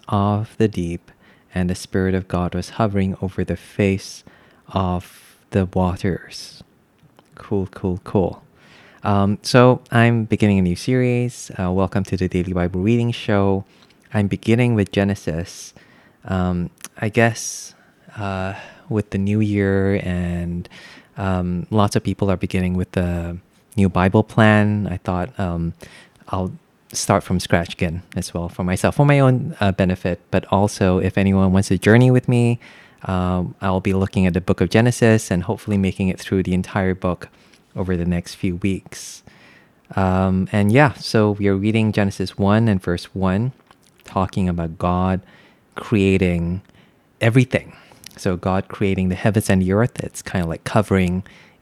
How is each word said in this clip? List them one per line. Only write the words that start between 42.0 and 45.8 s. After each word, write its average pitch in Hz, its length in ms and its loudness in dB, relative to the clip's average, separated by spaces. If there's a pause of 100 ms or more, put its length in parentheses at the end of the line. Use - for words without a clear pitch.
one 104 300 4
and 98 160 2
verse 87 220 -4 (100)
one, 98 380 0 (500)
talking 95 460 -2
about 82 280 -4
God 92 440 0 (540)
creating 92 880 0 (580)